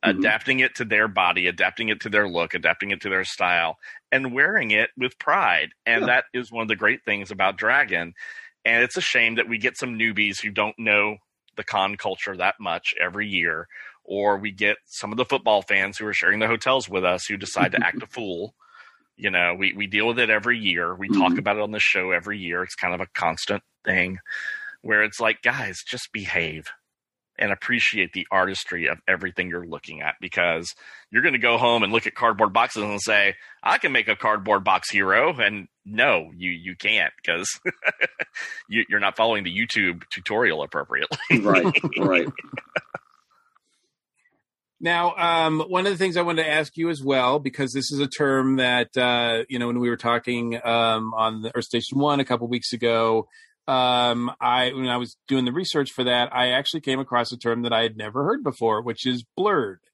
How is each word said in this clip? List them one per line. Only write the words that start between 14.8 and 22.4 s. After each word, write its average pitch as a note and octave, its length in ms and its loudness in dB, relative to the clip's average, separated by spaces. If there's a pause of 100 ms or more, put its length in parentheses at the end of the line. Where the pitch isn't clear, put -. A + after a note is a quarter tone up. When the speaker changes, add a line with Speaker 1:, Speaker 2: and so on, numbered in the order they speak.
Speaker 2:
some - 240 -10
of A2+ 80 -6
the B2+ 60 2
football A2+ 380 2
fans G2 360 0
who A2 80 -6
are G#2 80 -4
sharing F#2+ 240 2
the A2 80 2
hotels A#2 420 0
with F#2 160 -2
us F2+ 220 0
who G#2 100 -4
decide F#2 360 -2
to - 120 0
act F2 160 -2
a - 60 -12
Speaker 1:
<laughs> - 0 -
Speaker 2:
fool. G2 480 -8 (640)
You G#2 140 -2
know, F2 280 2
we, G2 140 -2
we G2+ 160 -6
deal G#2 180 0
with A#2 140 0
it A2+ 100 2
every A2+ 300 0
year. F2 340 -2
We G2 140 -8
talk F#2 240 4
Speaker 1:
Mm-hmm. F2+ 80 0
Speaker 2:
about G2+ 160 0
it G#2+ 60 -2
on G#2+ 100 -4
the G#2+ 80 -4
show F#2 320 2
every F#2+ 260 -2
year. F2 240 -4